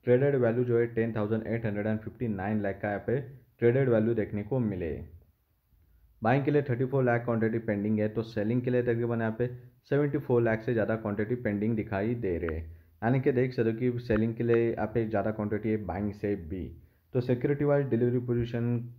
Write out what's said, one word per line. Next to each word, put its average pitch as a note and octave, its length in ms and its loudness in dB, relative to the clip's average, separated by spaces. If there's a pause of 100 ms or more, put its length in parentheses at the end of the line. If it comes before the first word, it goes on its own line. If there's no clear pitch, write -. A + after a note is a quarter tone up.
ट्रेडेड C3 320 4
वैल्यू A#2+ 280 2
जो A#2+ 140 2
है A#2+ 100 2
टेन A2+ 280 -2
थाउजेंड A2 300 -2
एट A#2 200 -2
हंड्रेड G#2 200 -2
एंड A2 140 0
फिफ्टी A2+ 300 -8
नाइन G#2 320 -2
लाख G2 200 -4
का G#2+ 60 -2
यहाँ G2+ 180 -4
पे A#2 120 0 (400)
ट्रेडेड B2 300 4
वैल्यू A2+ 260 4
देखने G#2 280 -2
को A#2 180 -4
मिले। F#2 320 -2 (1300)
बाइंग B2+ 220 2
के D3 60 2
लिए D3 120 4
थर्टी B2+ 220 -2
फ़ोर C3 200 0
लाख A#2+ 200 2
क्वांटिटी A2+ 360 0
पेंडिंग G#2+ 380 0
है, G#2+ 100 2
तो A2 160 -2
सेलिंग A2+ 380 -2
के B2+ 80 -2
लिए B2 120 2
तकरीबन A#2 380 0
यहाँ A2 180 -2
पे A#2+ 120 -2 (400)
सेवेंटी C#3+ 300 2
फ़ोर A#2+ 220 2
लाख A2+ 200 2
से B2+ 100 -2
ज़्यादा A2 240 2
क्वांटिटी G#2+ 400 -2
पेंडिंग G#2+ 400 0
दिखाई G#2 400 -2
दे G2 220 -2
रहे E2 180 -2
हैं, D#2+ 140 -8 (320)
यानी B2 180 2
कि C#3 120 2
देख B2+ 220 0
सकते A2+ 160 2
हो A2 80 -4
कि B2 220 0
सेलिंग A2+ 340 0
के A#2+ 100 -2
लिए A#2 260 4
यहाँ G#2+ 180 -2
पे A2+ 200 0
ज़्यादा G#2 240 0
क्वांटिटी G#2+ 360 -2
है G#2+ 180 0
बाइंग G2 280 -2
से G#2 200 -2 (120)
भी। F2 180 -6 (500)
तो B2+ 60 4
सिक्योरिटी C#3 440 0
वाइज C#3+ 240 4
डिलीवरी B2 300 2
पोजीशन A#2+ 460 -2 (340)